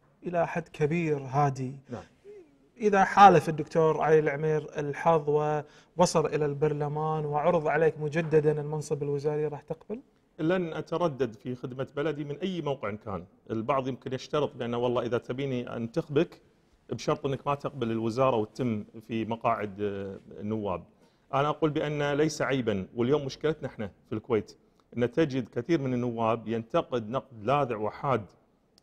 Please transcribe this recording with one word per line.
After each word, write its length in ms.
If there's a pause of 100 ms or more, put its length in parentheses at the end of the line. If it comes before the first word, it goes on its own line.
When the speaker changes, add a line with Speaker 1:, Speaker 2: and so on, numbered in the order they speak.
(240)
Speaker 1:
إلى 240
حد 200
كبير 520
هادي. 560 (140)
Speaker 2:
نعم. 140 (720)
Speaker 1:
إذا 260
حالف 460
الدكتور 520
علي 180
العمير 580
الحظ 520
ووصل 960
إلى 200
البرلمان 800
وعرض 420
عليك 320
مجدداً 600
المنصب 420
الوزاري، 440
راح 140
تقبل؟ 380 (400)
Speaker 2:
لن 340
أتردد 640
في 200
خدمة 400
بلدي 280
من 140
أي 240
موقع 340
كان. 300 (260)
البعض 360
يمكن 260
يشترط 420
بأنه 220
والله 280
إذا 120
تبيني 580
أنتخبك 640 (480)
بشرط 360
أنك 220
ما 80
تقبل 360
الوزارة 440
وتتم 480 (240)
في 180
مقاعد، 560
آه، 380 (200)
النواب. 440 (500)
أنا 160
أقول 200
بأن 440
ليس 280
عيبًا، 540
واليوم 300
مشكلتنا 420
إحنا 240 (180)
في 60
الكويت 420 (400)
أن 140
تجد 380
كثير 320
من 120
النواب 540
ينتقد 600
نقد 340
لاذع 340
وحاد 480 (580)